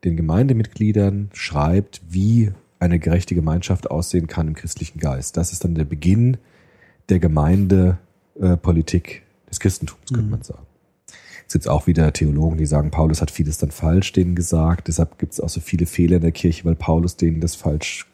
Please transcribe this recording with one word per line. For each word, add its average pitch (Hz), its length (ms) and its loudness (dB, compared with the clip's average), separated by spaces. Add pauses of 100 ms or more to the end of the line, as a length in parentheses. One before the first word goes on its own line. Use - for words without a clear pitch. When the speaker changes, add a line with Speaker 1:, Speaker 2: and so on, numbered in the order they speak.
Speaker 1:
den 85 140 0
Gemeindemitgliedern 104 1160 0
schreibt, 85 760 -2
wie 104 420 2 (300)
eine 87 180 2
gerechte 87 380 0
Gemeinschaft 85 540 -2
aussehen 82 360 -2
kann 80 220 -4
im 78 60 -4
christlichen - 440 -10
Geist. 67 380 -6
Das 82 160 -2
ist - 120 -10
dann 85 120 0
der 78 80 0
Beginn 95 540 2 (720)
der 185 100 4
Gemeinde, 90 760 4 (420)
äh, 90 160 4
Politik 82 680 0 (260)
des - 120 -10
Christentums, - 480 -4
könnte 117 160 0
Speaker 2:
Mhm. 104 60 -4
Speaker 1:
man - 120 -4
sagen. - 240 -18 (800)
Es - 60 -16
gibt - 160 0
auch 78 180 0
wieder 78 260 4
Theologen, 78 460 0
die 78 80 0
sagen, 76 240 0
Paulus 78 320 2
hat 76 80 -4
vieles 78 280 -4
dann 73 120 -2
falsch 90 420 0
denen 90 220 2
gesagt, 85 540 0
deshalb 82 300 -2
gibt's - 220 -8
auch - 80 -4
so 82 120 -6
viele 85 260 -2
Fehler 87 300 2
in 82 60 2
der 82 100 0
Kirche, - 320 -2
weil 82 120 2
Paulus 85 400 0
denen 82 240 0
das 82 140 -4
falsch - 600 -6